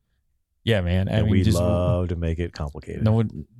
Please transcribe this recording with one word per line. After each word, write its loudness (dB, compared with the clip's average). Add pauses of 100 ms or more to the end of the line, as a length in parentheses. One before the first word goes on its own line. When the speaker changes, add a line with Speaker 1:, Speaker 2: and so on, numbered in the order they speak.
(640)
Speaker 1:
Yeah, 2
man. 0
I -2
Speaker 2:
And 2
Speaker 1:
mean, 2
Speaker 2:
we 4
Speaker 1:
just 2
Speaker 2:
love 0
to -4
make -2
it -4
complicated. -8
Speaker 1:
no 4
one, 0 (140)